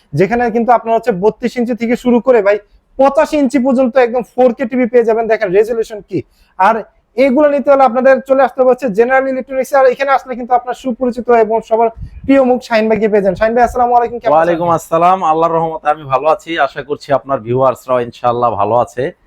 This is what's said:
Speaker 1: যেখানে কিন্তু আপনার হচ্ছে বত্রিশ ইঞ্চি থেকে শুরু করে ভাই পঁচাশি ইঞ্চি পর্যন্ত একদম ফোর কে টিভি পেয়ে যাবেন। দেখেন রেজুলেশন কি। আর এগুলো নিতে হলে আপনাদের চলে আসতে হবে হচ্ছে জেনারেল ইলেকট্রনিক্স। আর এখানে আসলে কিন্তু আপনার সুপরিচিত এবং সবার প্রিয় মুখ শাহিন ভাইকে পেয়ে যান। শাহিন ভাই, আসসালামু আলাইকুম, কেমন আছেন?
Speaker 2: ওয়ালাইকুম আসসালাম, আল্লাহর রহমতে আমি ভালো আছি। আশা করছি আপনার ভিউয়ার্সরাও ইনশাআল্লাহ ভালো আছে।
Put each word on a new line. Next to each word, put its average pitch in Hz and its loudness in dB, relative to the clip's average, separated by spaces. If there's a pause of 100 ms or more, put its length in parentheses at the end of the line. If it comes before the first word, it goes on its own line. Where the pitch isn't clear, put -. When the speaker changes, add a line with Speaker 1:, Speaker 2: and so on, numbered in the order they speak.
(140)
Speaker 1:
যেখানে 220 0
কিন্তু 233 0
আপনার 226 0
হচ্ছে 226 -2
বত্রিশ 214 -2
ইঞ্চি 240 -2
থেকে 233 -4
শুরু 240 0
করে 240 2
ভাই 202 2 (380)
পঁচাশি 277 2
ইঞ্চি 277 0
পর্যন্ত 262 0
একদম 240 2
ফোর 254 0
কে 277 -6
টিভি 254 -2
পেয়ে 233 2
যাবেন। 226 -2
দেখেন 214 -2
রেজুলেশন 214 -2
কি। 160 -6 (360)
আর 196 2 (400)
এগুলো 277 2
নিতে 285 0
হলে 269 4
আপনাদের 254 2
চলে 269 2
আসতে 262 0
হবে 254 4
হচ্ছে 254 -2
জেনারেল 254 0
ইলেকট্রনিক্স। 262 -6
আর 269 4
এখানে 277 0
আসলে 254 -2
কিন্তু 247 -6
আপনার 240 0
সুপরিচিত 247 -6
এবং 226 2
সবার 226 2 (360)
প্রিয় 269 4
মুখ 247 0
শাহিন 220 -2
ভাইকে 220 0
পেয়ে 202 0
যান। 190 0
শাহিন 220 0
ভাই, 240 2
আসসালামু 240 0
আলাইকুম, 233 -2
কেমন - -2
আছেন? 151 4
Speaker 2:
ওয়ালাইকুম 170 0
আসসালাম, 170 0
আল্লাহর 165 0
রহমতে 160 -4
আমি 156 -2
ভালো 135 -2
আছি। 165 -2
আশা 143 -4
করছি 143 -8
আপনার 135 -2
ভিউয়ার্সরাও 127 -2
ইনশাআল্লাহ 120 -2
ভালো 101 -2
আছে। 123 -4 (140)